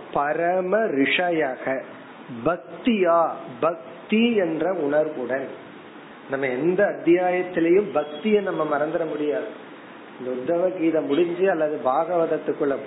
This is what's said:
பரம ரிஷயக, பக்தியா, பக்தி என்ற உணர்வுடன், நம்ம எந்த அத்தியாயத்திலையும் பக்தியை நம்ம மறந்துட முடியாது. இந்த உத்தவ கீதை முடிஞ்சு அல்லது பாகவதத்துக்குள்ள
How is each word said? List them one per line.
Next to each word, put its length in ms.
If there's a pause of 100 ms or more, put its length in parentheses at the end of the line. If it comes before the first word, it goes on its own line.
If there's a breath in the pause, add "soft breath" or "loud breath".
(140)
பரம 640
ரிஷயக, 1040 (600)
பக்தியா, 840 (300)
பக்தி 760
என்ற 380
உணர்வுடன், 920 (640)
நம்ம 180
எந்த 360
அத்தியாயத்திலையும் 1080
பக்தியை 480
நம்ம 220
மறந்துட 440
முடியாது. 380 (720)
இந்த 120
உத்தவ 480
கீதை 220
முடிஞ்சு 480
அல்லது 360
பாகவதத்துக்குள்ள 880 (100)